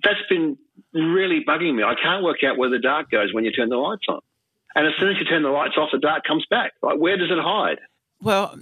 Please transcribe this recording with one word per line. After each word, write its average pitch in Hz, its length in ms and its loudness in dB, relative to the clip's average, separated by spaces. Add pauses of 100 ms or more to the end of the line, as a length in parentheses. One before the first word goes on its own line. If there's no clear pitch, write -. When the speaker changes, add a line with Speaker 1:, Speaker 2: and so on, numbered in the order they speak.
Speaker 1:
that's 202 160 2 (100)
been 160 280 0 (360)
really 165 540 2
bugging 156 280 0
me. 107 80 0
I 110 180 2
can't 185 220 0
work 160 220 0
out 131 120 2
where 127 120 2
the 123 100 0
dark 139 320 -2
goes 104 220 2
when 113 120 0
you 107 60 0
turn 117 180 -2
the 123 80 0
lights 185 320 -4
on. 85 100 -4 (560)
And 156 120 2
as 151 120 0
soon 190 100 4
as 196 100 0
you 175 60 -2
turn 160 180 0
the 139 60 0
lights 143 300 -2
off, 151 120 0
the 135 80 0
dark - 260 0
comes 156 240 -2
back. 220 320 0
Like, 147 180 0
where 185 180 2
does 175 140 -2
it 175 100 0
hide? 156 360 0 (440)
Speaker 2:
Well, 202 400 0